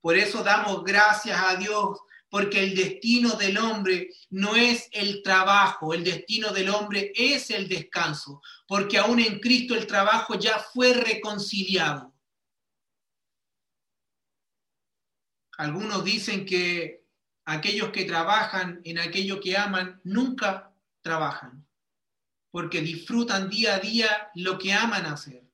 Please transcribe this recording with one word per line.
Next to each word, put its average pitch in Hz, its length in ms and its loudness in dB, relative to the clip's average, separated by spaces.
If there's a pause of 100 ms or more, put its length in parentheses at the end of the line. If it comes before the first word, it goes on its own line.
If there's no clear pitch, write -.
Por 165 160 4
eso 208 260 2
damos 202 400 2
gracias 208 580 4
a 185 160 2
Dios, 202 440 -2 (280)
porque 196 360 0
el 190 100 -2
destino 233 600 2
del 196 220 0
hombre 196 520 0 (200)
no 202 260 0
es 240 340 2
el 202 320 -4
trabajo, 190 720 4
el 170 80 -2
destino 208 500 -2
del 190 180 0
hombre 202 440 -2
es 254 360 0
el 196 180 -4
descanso, 156 760 -4 (240)
porque 202 320 2
aún 233 220 4
en 220 180 2
Cristo 240 360 2
el 214 120 -2
trabajo 208 520 2
ya 220 200 0
fue 247 360 4
reconciliado. 196 1160 -2 (3500)
Algunos 190 460 -4
dicen 202 420 -4
que 175 600 -4 (400)
aquellos 202 460 -2
que 185 140 -4
trabajan 180 800 0
en 165 160 -8
aquello 190 420 -2
que 180 160 -2
aman 190 460 -2
nunca 202 720 -2 (280)
trabajan, 147 640 -6 (840)
porque 170 300 -4
disfrutan 190 680 -2
día 214 280 0
a - 20 -2
día 214 560 -2
lo 185 240 -4
que 190 140 -2
aman 208 340 0
hacer. 147 480 -12